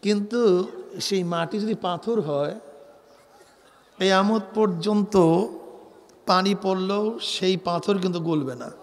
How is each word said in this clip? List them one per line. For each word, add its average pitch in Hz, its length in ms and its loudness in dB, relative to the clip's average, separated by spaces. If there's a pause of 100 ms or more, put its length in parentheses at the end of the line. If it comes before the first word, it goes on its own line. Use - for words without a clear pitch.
কিন্তু 208 640 2 (340)
সেই 190 240 -2
মাটি 170 360 -2
যদি 214 140 -2
পাথর 185 460 -2
হয়, 147 400 -2 (1400)
কিয়ামত 196 440 4 (120)
পর্যন্ত 202 640 0 (1080)
পানি 190 360 4
পড়লেও 196 560 -2
সেই 185 380 -2
পাথর 175 420 0
কিন্তু 175 220 -2
গলবে 151 340 -2
না। 117 160 -14 (120)